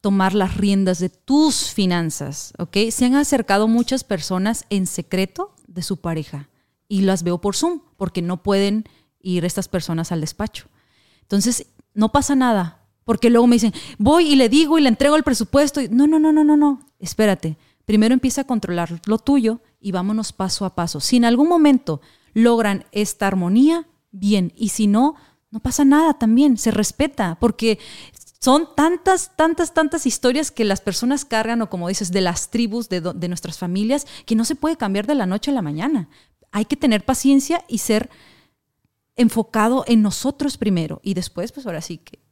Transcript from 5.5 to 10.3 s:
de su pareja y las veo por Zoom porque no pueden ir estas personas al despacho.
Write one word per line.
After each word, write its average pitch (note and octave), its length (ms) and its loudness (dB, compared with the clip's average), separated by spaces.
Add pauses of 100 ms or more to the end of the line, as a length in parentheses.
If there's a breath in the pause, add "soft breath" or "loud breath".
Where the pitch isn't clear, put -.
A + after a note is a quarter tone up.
de E3+ 140 -12
su F3 160 -6
pareja D#3 500 -8 (400)
y G3 140 0
las F#3+ 200 2
veo F3 180 -2
por G3+ 140 -2
Zoom E4+ 280 -2 (140)
porque F#3 240 -6
no F3 220 -4
pueden G3+ 420 0 (360 soft breath)
ir F3+ 240 -4
estas F3+ 240 -4
personas E3 420 -4
al E3+ 100 -4
despacho. - 460 -10 (540)